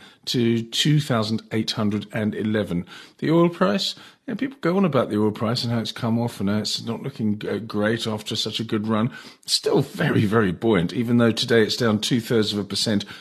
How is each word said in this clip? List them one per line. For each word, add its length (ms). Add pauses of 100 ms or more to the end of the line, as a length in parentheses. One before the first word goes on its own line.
(260)
to 380
two 360
thousand 420 (100)
eight 180
hundred 420
and 220
eleven. 500 (340)
The 120
oil 180
price, 460 (320)
yeah, 80
people 260
go 160
on 80
about 240
the 100
oil 120
price 320
and 100
how 60
it's 140
come 260
off 220
and 100
how 80
it's 260
not 180
looking, 460
uh, 100
great 500
after 260
such 240
a 60
good 240
run. 240 (340)
Still 340
very, 440
very 260
buoyant, 420
even 260
though 120
today 320
it's 140
down 240
two-thirds 520
of 60
a 60
percent 400 (160)